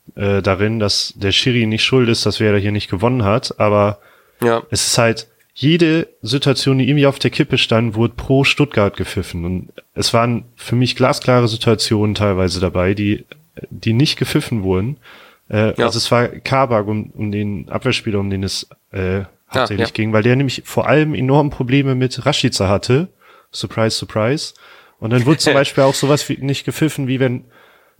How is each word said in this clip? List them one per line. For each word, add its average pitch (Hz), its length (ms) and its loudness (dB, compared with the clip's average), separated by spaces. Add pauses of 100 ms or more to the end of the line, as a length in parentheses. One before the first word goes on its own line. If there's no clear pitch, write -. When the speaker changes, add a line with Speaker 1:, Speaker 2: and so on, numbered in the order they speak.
(160)
Speaker 1:
äh, 101 260 0
darin, 101 380 0
dass - 360 -2
der 98 160 -2
Schiri 120 360 2
nicht 110 160 0
schuld 127 260 2
ist, 117 160 0
dass 107 140 -2
Werder 107 180 4
hier 104 160 0
nicht 104 160 -4
gewonnen 117 340 0
hat, - 360 -2
aber 104 400 2 (420)
Speaker 2:
Ja. 117 300 2
Speaker 1:
es - 160 -2
ist - 100 0
halt, 113 300 0 (320)
jede 160 480 2 (140)
Situation, 135 560 0
die 131 100 2
irgendwie 139 200 4
auf 139 100 0
der - 140 -2
Kippe 139 260 0
stand, 113 380 0
wurde 113 200 0
pro 135 280 0
Stuttgart - 520 0
gepfiffen. 87 480 -6
Und 90 260 -6 (260)
es - 180 -2
waren 117 320 2 (100)
für - 200 -6
mich 123 200 2
glasklare 127 520 2
Situationen 107 640 0
teilweise 92 460 0
dabei, 90 340 0
die, 101 320 -2 (460)
die 110 220 -2
nicht 131 260 2
gepfiffen 143 420 -2
wurden. 95 360 0 (520)
Äh, 107 300 0
Speaker 2:
Ja. 120 80 2
Speaker 1:
also 117 100 -2
es - 140 -2
war 120 160 2
Kabak, 123 580 0
um, 107 240 -4
um 104 220 -6
den 101 380 -6
Abwehrspieler, 110 500 -2
um 98 100 -2
den 95 140 -2
es, - 260 -6 (220)
äh, 95 300 -2 (300)
hauptsächlich 113 360 0
Speaker 2:
Ah, - 20 -6
ja. - 60 -12
Speaker 1:
ging, 110 180 -2
weil 107 80 4
der 117 140 4
nämlich 135 300 -2
vor - 220 -2
allem 151 280 2
enorm 139 340 2
Probleme 135 460 0
mit 127 320 -2
Rashica 127 420 0
hatte. 123 380 2 (440)
Surprise, 110 460 -4
surprise. 110 560 -4 (460)
Und 110 100 -6
dann 120 160 2
wurde 147 140 4
zum 151 140 2
Speaker 2:
<laughs> - 20 2
Speaker 1:
Beispiel 139 300 2
auch 135 100 2
sowas 143 340 0
wie, 165 80 -4
nicht 135 280 -4
gepfiffen, 143 420 -2
wie 127 120 -2
wenn, 127 260 0 (540)